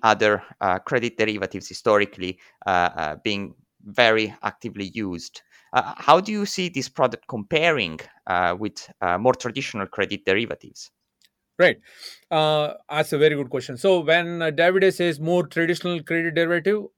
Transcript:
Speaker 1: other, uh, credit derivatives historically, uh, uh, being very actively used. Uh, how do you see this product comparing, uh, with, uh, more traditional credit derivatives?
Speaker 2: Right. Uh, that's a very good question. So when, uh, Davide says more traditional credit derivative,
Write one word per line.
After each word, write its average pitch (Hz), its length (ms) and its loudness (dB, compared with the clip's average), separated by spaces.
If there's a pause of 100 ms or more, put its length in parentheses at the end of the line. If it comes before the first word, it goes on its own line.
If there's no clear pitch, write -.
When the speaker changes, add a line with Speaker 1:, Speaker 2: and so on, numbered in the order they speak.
Speaker 1:
other, 107 400 4 (160)
uh, 92 180 0
credit 117 400 -4
derivatives 101 480 -4
historically, 101 720 0 (280)
uh, 90 280 2
uh, 78 300 -6
being 101 320 -4 (280)
very 110 480 2 (120)
actively 101 500 -8
used. 95 480 -8 (300)
Uh, 120 240 -2
how 160 240 6
do 202 100 -6
you 208 160 -4
see 180 220 -4
this 139 200 -6
product 123 380 -2
comparing, 123 720 -2 (300)
uh, 90 280 2
with, 104 320 -8 (120)
uh, 90 180 0
more 127 160 4
traditional 107 540 -8
credit 98 360 -4
derivatives? - 680 -4 (640)
Speaker 2:
Right. 170 220 4 (540)
Uh, 151 420 2 (160)
that's 151 220 -2
a 151 60 2
very 151 180 4
good 139 120 -4
question. 127 280 -8
So 185 240 4
when, 170 420 0
uh, 160 80 0
Davide 180 420 4
says 170 280 -2
more 175 260 2
traditional 170 560 -2
credit 165 320 -2
derivative, 175 520 0 (120)